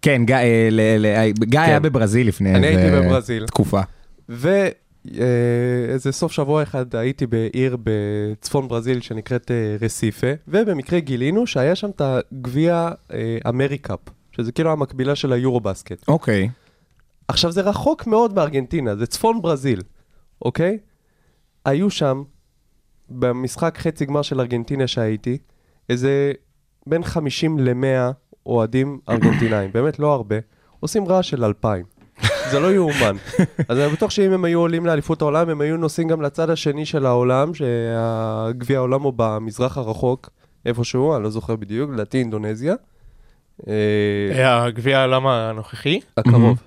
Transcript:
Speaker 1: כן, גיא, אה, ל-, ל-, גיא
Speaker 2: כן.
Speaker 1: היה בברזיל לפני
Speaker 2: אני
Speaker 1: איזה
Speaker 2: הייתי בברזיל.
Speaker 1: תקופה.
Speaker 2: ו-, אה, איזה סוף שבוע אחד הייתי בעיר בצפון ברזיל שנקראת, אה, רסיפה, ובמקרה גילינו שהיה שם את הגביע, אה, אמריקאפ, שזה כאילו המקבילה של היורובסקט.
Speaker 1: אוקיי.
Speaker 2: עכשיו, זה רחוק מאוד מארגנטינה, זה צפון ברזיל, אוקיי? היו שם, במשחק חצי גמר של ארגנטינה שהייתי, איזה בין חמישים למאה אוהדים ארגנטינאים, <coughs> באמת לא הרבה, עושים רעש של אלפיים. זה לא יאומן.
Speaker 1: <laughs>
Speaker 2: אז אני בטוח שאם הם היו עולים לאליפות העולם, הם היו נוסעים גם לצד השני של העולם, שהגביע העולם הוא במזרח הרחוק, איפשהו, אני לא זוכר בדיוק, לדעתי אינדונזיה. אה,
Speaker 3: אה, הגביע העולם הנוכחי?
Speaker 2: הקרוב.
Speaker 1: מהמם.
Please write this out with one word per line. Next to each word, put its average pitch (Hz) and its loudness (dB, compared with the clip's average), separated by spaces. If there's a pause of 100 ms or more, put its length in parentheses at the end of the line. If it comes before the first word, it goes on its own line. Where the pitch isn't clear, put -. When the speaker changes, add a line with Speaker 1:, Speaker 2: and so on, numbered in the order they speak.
Speaker 1:
כן, 135 4
גיא, 127 4
אה, 117 4
ל-, 110 4
ל-, 110 2 (140)
גיא 120 2
Speaker 2:
כן. 160 4
Speaker 1:
היה 151 4
בברזיל 120 2
לפני 95 2
Speaker 2:
אני 95 6
Speaker 1:
איזה 92 4
Speaker 2:
הייתי 90 4
בברזיל. 110 0
Speaker 1:
תקופה. 101 0 (480)
Speaker 2:
ו-, 170 0 (460)
אה, - -2 (680)
איזה 131 -2
סוף 160 -2
שבוע 151 0
אחד 131 -6
הייתי 127 -2
בעיר 117 0
בצפון 107 -2
ברזיל 120 -2
שנקראת, 117 -6
אה, 110 -2
רסיפה, 110 -2 (220)
ובמקרה 175 0
גילינו 143 0
שהיה 147 0
שם 202 -6
את 160 -6
הגביע, 135 0 (220)
אה, 113 -4 (100)
אמריקאפ, 131 -4 (340)
שזה 117 -8
כאילו 160 0
המקבילה 139 -2
של 139 -2
היורובסקט. 120 -2
Speaker 1:
אוקיי. 110 2 (800)
Speaker 2:
עכשיו, 170 0
זה 190 0
רחוק 208 0
מאוד 226 4
מארגנטינה, 135 0
זה 117 -2
צפון 226 0
ברזיל, 135 0 (640)
אוקיי? 190 0 (840)
היו 156 2
שם, 139 -2 (840)
במשחק 127 -4
חצי 156 -4
גמר 147 -2
של 135 -2
ארגנטינה 123 -2
שהייתי, 120 -2 (500)
איזה 139 0 (540)
בין 165 -2
חמישים 156 -2
למאה 127 2 (360)
אוהדים 123 0
ארגנטינאים, 110 2
<coughs> - -18
באמת 135 0
לא 147 2
הרבה, 107 -2 (440)
עושים 196 -2
רעש 185 2
של 120 -2
אלפיים. 104 -2 (640)
זה 139 2
לא 185 4
יאומן. 143 2 (280)
Speaker 1:
<laughs> - -4
Speaker 2:
אז 123 0
אני 147 2
בטוח 185 -2
שאם 190 2
הם 185 0
היו 170 2
עולים 170 0
לאליפות 156 0
העולם, 156 2
הם 151 -2
היו 151 0
נוסעים 160 -2
גם 160 0
לצד 160 -2
השני 151 -2
של 139 0
העולם, 127 2
שהגביע 117 -2
העולם 131 0
הוא 139 0
במזרח 113 -2
הרחוק, 123 -2 (360)
איפשהו, 123 0
אני 110 -2
לא 107 -2
זוכר 113 -4
בדיוק, 110 -6
לדעתי 113 -4
אינדונזיה. 110 -2 (920)
אה, 107 -4 (640)
Speaker 3:
אה, 127 4
הגביע 120 0
העולם 131 2
הנוכחי? 117 -2 (160)
Speaker 2:
הקרוב. 117 6
Speaker 1:
מהמם. 120 8 (120)